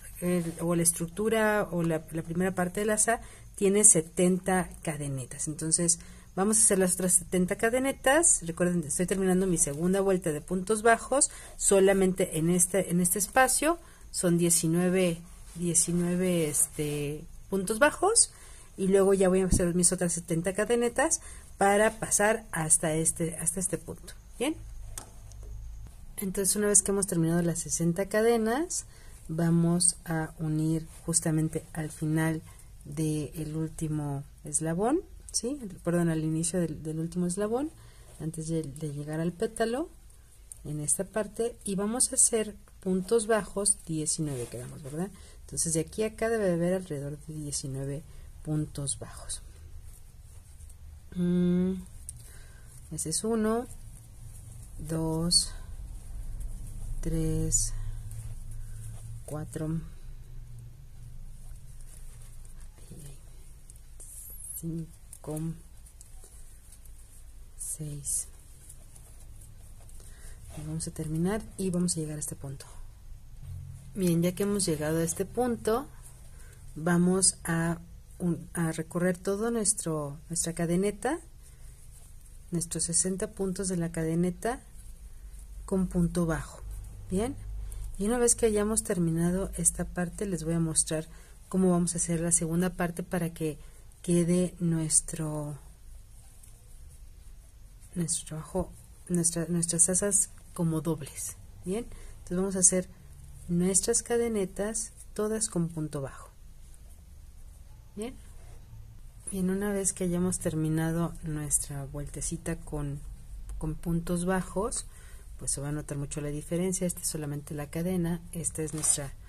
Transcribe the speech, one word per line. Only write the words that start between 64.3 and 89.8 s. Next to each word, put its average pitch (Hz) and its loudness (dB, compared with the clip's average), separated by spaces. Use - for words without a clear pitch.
cinco, 160 -8
seis. - -6
Y 151 -8
vamos 160 -4
a - -6
terminar 165 0
y 190 0
vamos 175 2
a 160 -2
llegar 151 -4
a 151 -6
este - -6
punto. 139 -10
Bien, 175 4
ya 180 2
que 202 -2
hemos 202 2
llegado 156 0
a 165 2
este 175 -2
punto, 233 0
vamos 175 4
a 165 0
un-, 170 0
a 160 2
recorrer 175 0
todo 196 0
nuestro, 160 0
nuestra 165 -2
cadeneta, 202 2
nuestros 165 -2
sesenta 190 0
puntos 190 -2
de 185 0
la 165 -2
cadeneta 175 0
con 185 2
punto 175 2
bajo. 156 -2
Bien, 226 0
y 196 0
una 240 4
vez 240 6
que 233 4
hayamos 214 2
terminado 175 2
esta 170 2